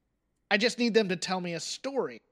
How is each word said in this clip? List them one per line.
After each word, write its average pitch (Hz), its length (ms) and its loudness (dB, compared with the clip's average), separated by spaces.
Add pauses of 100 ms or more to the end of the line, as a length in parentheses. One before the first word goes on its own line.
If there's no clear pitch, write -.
(500)
I 208 60 6
just 214 220 2
need 233 160 2
them 208 160 4
to 185 60 -2
tell 185 240 -4
me 175 120 -6
a 160 80 -6
story. 190 720 -6